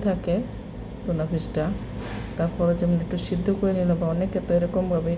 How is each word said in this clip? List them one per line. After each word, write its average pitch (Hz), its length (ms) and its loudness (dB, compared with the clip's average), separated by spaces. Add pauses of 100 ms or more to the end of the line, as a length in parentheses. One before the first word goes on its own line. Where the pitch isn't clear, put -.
থাকে, 175 280 0 (720)
টুনা 160 260 0
ফিশটা। 156 340 -2 (760)
তারপরে 170 420 2
যেমন 175 240 4
একটু 180 120 -4 (100)
সিদ্ধ 175 200 0 (140)
করে 190 180 4
নিলে, 180 220 4
বা 170 140 2
অনেকে 185 320 0
তো - 120 0
এরকমভাবেই 175 600 2